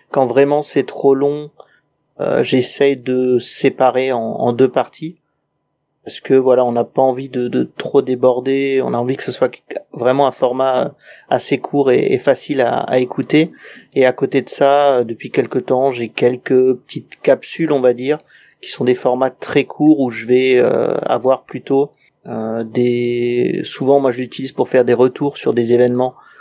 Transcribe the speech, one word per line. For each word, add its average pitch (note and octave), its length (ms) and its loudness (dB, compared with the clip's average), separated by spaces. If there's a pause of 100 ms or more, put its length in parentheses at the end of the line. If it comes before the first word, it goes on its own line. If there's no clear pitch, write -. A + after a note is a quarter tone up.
(140)
quand C3+ 140 2
vraiment C#3+ 340 2
c'est C#3 240 -2
trop - 300 2
long, D3 340 -2 (720)
euh, C3 240 0
j'essaye C3+ 520 0
de B2+ 440 0
séparer C3 720 0
en, A#2 100 -4 (240)
en A#2+ 60 2
deux B2 180 4
parties. D#3 460 -6 (880)
Parce - 160 -16
que - 140 0
voilà, B2+ 300 4
on A#2+ 80 -2
n'a A#2 120 0
pas - 180 -2
envie C3 280 -2
de, B2 180 -4
de B2 200 -2 (100)
trop - 220 0
déborder, C3 840 0
on B2 100 -4
a A#2 40 -2
envie B2+ 180 -2
que - 80 -12
ce B2+ 80 -6
soit B2+ 180 -2 (420)
vraiment C3 360 2
un - 140 -6
format C3 520 0 (360)
assez C3+ 280 -2
court C#3 320 0
et, - 220 2
et C3+ 60 2
facile C3 420 -2
à, A#2+ 180 0
à - 200 -2
écouter. D3 520 0 (440)
Et C3 120 4
à B2+ 60 2
côté C3 300 -2
de - 80 -10
ça, C#3 240 2 (240)
euh, A#2+ 60 2
depuis A2+ 280 -10
quelque C3 260 -2
temps, C3 320 0
j'ai A#2+ 200 -6
quelques B2+ 640 2 (100)
petites - 380 -16
capsules, D3+ 500 -2
on C3+ 80 2
va B2 140 4
dire, C3+ 240 -4 (420)
qui - 100 -16
sont - 140 -6
des B2+ 100 2
formats B2+ 360 -2
très - 340 -2
courts D3 340 2
où B2+ 120 0
je A2+ 160 -10
vais, B2+ 320 4
euh, A#2+ 360 2 (240)
avoir C3 240 0
plutôt, C3+ 480 -2 (360)
euh, A2+ 360 -6
des... A#2+ 1000 -2
Souvent C3+ 340 2
moi C3+ 140 0
je A#2+ 60 -8
l'utilise C3 340 -8
pour B2+ 160 -2
faire B2+ 160 4
des A#2+ 100 2
retours B2+ 440 0
sur B2+ 160 -2
des A#2 180 0
événements B2 420 2 (260)